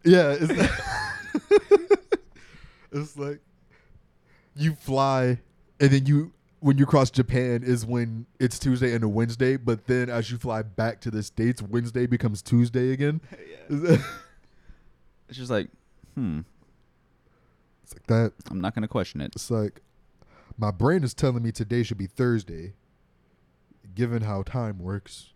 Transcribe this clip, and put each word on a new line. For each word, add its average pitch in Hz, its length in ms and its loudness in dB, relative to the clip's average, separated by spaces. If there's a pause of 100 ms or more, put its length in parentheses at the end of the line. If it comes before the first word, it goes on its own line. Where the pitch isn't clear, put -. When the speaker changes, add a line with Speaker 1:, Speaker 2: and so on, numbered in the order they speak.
Speaker 1:
Yeah, 170 340 8
it's, - 1300 0
<laughs> 403 80 8 (1120)
it's 147 240 -8
like 147 240 -8 (1120)
you 151 200 -2
fly, 135 680 0 (400)
and 139 100 8
then 135 160 4
you, 147 260 2 (280)
when 139 180 4
you 139 80 6
cross 135 240 4
Japan 123 520 0
is 123 220 0
when 117 420 -4 (140)
it's 123 180 0
Tuesday 127 360 0
and 113 100 0
a 110 40 0
Wednesday, 117 480 0
but 120 300 -4
then 123 220 0
as 117 220 -4
you 120 80 -8
fly 113 240 -6
back 110 400 -6
to 120 80 -6
the 107 120 -4
States, 120 400 -2
Wednesday 117 440 -4
becomes 120 360 -2
Tuesday 120 500 2
again. 147 340 -2
Speaker 2:
<laughs> - 40 -20 (380)
Yeah. 156 340 4
Speaker 1:
<laughs> - 40 -12 (1200)
Speaker 2:
It's 127 100 -16
just 127 120 -10
like, 104 180 0 (460)
hmm. 85 280 -4 (1400)
Speaker 1:
It's - 120 -20
like - 120 -20
that. 113 260 2 (160)
Speaker 2:
I'm 95 120 -8
not 95 160 -4
gonna 107 100 -4
question 92 340 -6
it. 69 140 -8
Speaker 1:
It's - 160 -14
like, 107 300 -2 (760)
my 107 140 -2
brain 139 320 2
is 127 120 -4
telling 123 280 0
me 117 80 -2
today 117 320 -2
should 113 160 -4
be 95 80 -6
Thursday, 95 680 -4 (1200)
given 117 260 -2
how 101 220 -4
time 110 340 -6
works. 95 580 -12